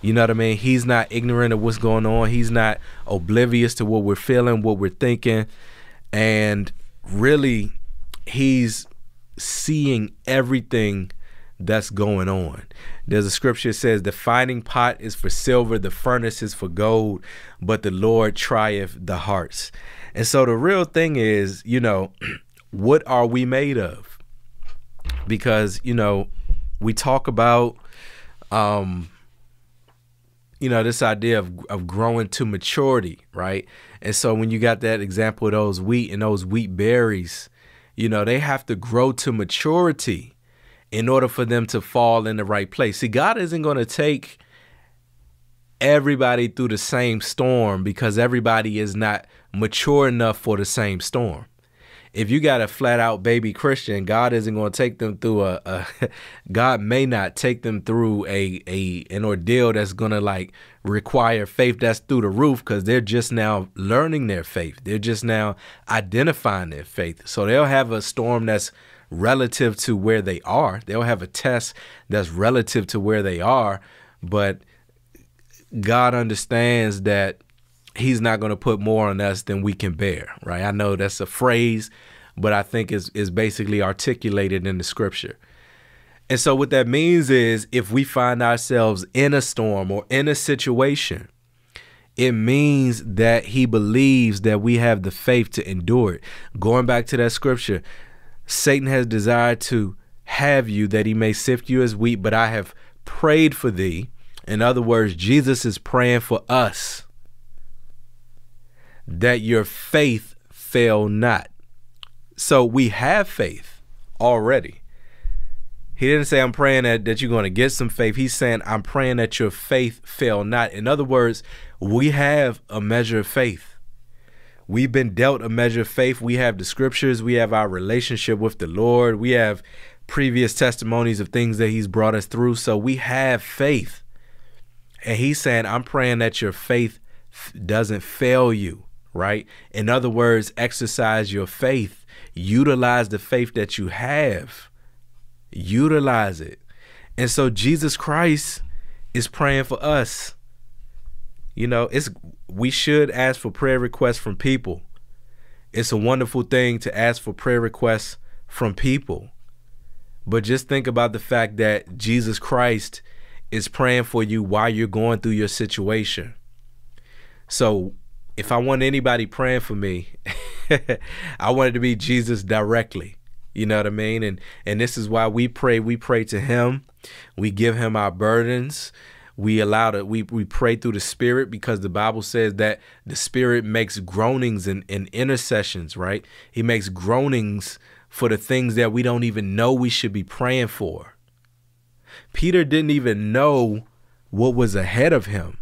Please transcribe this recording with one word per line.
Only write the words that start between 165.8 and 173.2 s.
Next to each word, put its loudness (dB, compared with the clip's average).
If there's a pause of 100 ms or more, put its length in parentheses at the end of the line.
So 0 (420)
if -6
I 2
want 2
anybody 2
praying -2
for -6
me, -4 (600)
<laughs> -2
I 0
want 4
it -6
to -2
be 2
Jesus 0
directly. -2 (380)